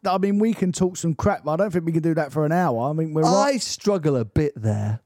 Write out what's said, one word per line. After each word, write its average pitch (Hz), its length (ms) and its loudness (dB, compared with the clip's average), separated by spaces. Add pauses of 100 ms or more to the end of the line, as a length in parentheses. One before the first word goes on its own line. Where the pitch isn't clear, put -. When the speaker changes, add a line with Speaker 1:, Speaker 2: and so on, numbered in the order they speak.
Speaker 1:
that? 196 80 0
Speaker 2:
I 190 60 0
mean, 202 220 2
we 220 140 2
can 185 180 0
talk 185 260 -2
some 165 160 -2
crap, 196 300 -2
but 147 80 -2
I 156 60 0
don't 202 140 0
think 165 140 -2
we 165 60 -2
can 160 100 0
do 165 140 0
that 147 160 -2
for 151 140 0
an 151 60 0
hour. 139 380 0
I 151 40 -4
mean, 160 200 -2
we're 156 120 2
Speaker 1:
I - 260 4
Speaker 2:
right. 254 100 -2
Speaker 1:
struggle 160 540 0
a 117 100 0
bit 147 300 0
there 107 500 -2